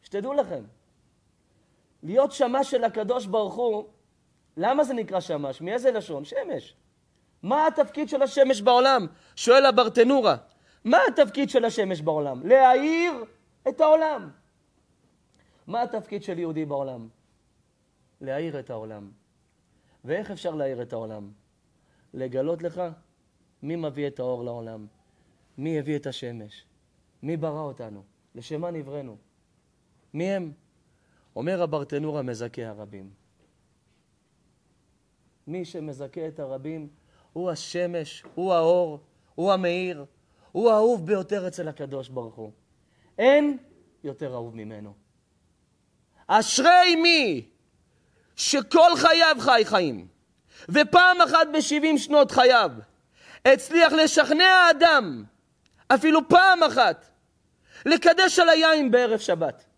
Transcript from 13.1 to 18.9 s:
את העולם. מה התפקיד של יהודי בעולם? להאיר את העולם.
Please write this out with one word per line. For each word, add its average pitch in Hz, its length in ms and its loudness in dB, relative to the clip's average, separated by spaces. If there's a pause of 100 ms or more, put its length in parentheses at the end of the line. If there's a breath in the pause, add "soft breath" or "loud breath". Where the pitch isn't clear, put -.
את - 120 -6
העולם. 311 500 2 (1400)
מה 226 160 -6
התפקיד 214 400 -10
של 180 160 -10
יהודי 160 260 -6
בעולם? 135 440 -10 (1120)
להאיר 143 380 -8
את 127 120 -16
העולם. 110 400 -16 (960)